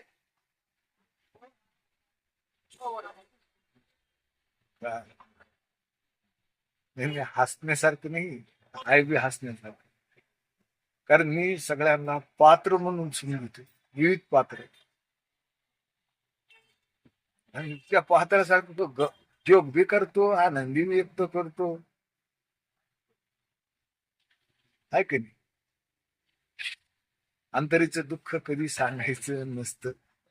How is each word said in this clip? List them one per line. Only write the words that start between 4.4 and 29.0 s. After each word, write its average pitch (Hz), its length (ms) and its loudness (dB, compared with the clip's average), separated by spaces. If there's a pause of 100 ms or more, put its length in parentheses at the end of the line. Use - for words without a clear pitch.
नाही, 113 340 -12 (1800)
नाही, 143 280 -6 (120)
हसण्यासारखं 151 760 -2
नाही 165 260 -10 (360)
आहे, 143 280 2
बी 147 140 -2
हसण्यासारखं, 120 680 -8 (1300)
कारण 156 180 6
मी 175 300 -2
सगळ्यांना 147 600 -2 (200)
पात्र 170 380 8
म्हणून 175 360 -4
समजतो, 135 500 -10 (340)
विविध 170 220 0 (120)
पात्र. 123 320 0 (3000)
आणि 147 200 -10 (160)
त्या 196 100 4
पात्रासारखं 175 760 2
तो 185 80 -2 (120)
ग-, 147 80 2 (400)
जोक 165 260 6
बी 165 120 4
करतो, 202 540 0
आनंदी 143 460 0
व्यक्त 185 380 -2 (120)
करतो, 170 420 -6 (3250)
आहे 165 100 2
की 147 160 -4
नाही? 113 140 -14 (2250)
अंतरीचं 156 540 0
दुःख 156 260 -10 (120)
कधी 151 220 -6
सांगायचं 131 840 -6